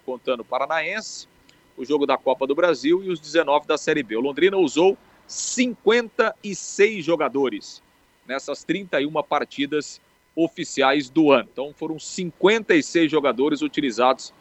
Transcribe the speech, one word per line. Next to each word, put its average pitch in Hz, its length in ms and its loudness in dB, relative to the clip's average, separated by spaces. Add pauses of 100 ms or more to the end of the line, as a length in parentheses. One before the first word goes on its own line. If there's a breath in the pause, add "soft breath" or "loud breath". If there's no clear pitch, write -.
contando 127 360 -6
o 107 40 -14
Paranaense, 156 840 -6 (480 soft breath)
o 131 80 -12
jogo 143 200 0
da 131 140 2
Copa 131 300 -2
do 143 60 0
Brasil 170 500 2
e 185 60 -6
os 165 100 -6
dezenove 151 480 0
da 143 100 2
Série 151 240 0
B. 110 140 -6
O 113 40 0
Londrina 147 360 2
usou 180 420 4 (300)
cinquenta 233 1120 0
e 202 100 -8
seis 196 520 0
jogadores 135 760 -2 (460)
nessas 135 380 -8
trinta 175 360 -4
e 139 60 0
uma 151 160 -4
partidas 143 800 -4 (440)
oficiais 139 680 0
do 151 200 4
ano. 120 220 4
Então 143 240 -10
foram 156 220 -8
cinquenta 190 760 0
e 151 80 4
seis 165 280 0
jogadores 139 520 0
utilizados 131 800 0